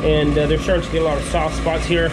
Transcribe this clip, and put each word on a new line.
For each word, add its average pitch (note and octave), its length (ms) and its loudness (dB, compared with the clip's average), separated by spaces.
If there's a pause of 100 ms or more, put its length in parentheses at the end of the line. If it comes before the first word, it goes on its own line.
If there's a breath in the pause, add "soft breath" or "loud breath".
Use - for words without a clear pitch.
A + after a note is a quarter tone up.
And, D3+ 340 2
uh, D3+ 100 2
they're D3+ 120 2
starting F3 260 0
to - 60 -8
get D#3+ 100 0
a D#3+ 40 0
lot D3 120 0
of C3+ 60 -4
soft D#3 320 -2
spots - 300 -2
here. E3 280 0